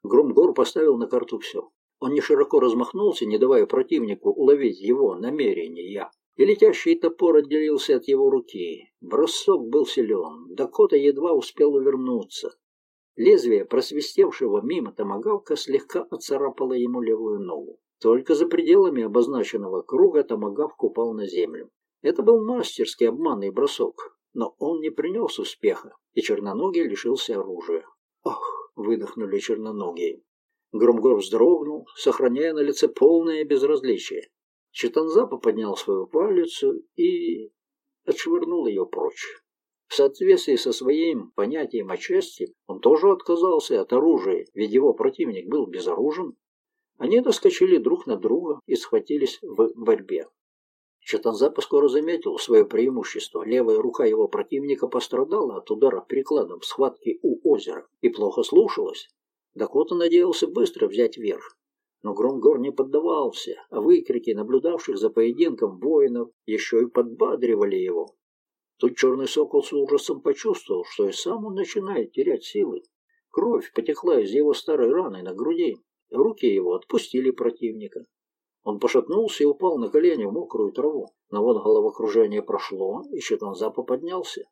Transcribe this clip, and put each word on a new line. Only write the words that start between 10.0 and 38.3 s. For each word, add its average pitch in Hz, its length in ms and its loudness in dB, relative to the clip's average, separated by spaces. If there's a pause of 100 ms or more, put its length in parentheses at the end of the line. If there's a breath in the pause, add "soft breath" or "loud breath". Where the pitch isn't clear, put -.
Дакота 156 440 2
едва 143 340 2
успел 147 440 2
увернуться. 131 760 -2 (640)
Лезвие, 120 480 4
просвистевшего 113 960 0
мимо 127 300 -6
томагавка, 202 640 -4
слегка 139 540 -4
оцарапало 131 640 -4
ему 123 280 -2
левую 110 380 -2
ногу. 85 400 -10 (220)
Только 127 340 2
за 160 120 0
пределами 165 560 4
обозначенного 107 800 -2
круга 151 400 4
томагавк 107 600 -6
упал 113 300 -2
на 107 120 -6
землю. 85 440 -6 (320)
Это 170 200 0
был 226 220 4
мастерский 214 640 -2
обманный 117 440 -4
бросок, - 680 -4 (160)
но 117 260 -6
он 156 220 -4
не 156 80 -6
принёс 180 500 -6
успеха, - 560 -4 (180)
и - 80 -2
черноногий 104 600 -2
лишился 107 560 -4
оружия. 85 460 -6 (400)
«Ах!» - 380 -8 (120)
выдохнули 104 640 -4
черноногие. 98 840 -6 (500)
Громгор 117 460 4
вздрогнул, 147 760 0
сохраняя 135 580 0
на 151 60 -4
лице 143 280 0
полное 165 560 2
безразличие. 135 840 -2 (420)
Читанзапа 160 640 0
поднял 107 400 -2
свою 95 300 -2
палицу 170 760 0 (140)
и - 560 -2 (540)
отшвырнул 165 600 -2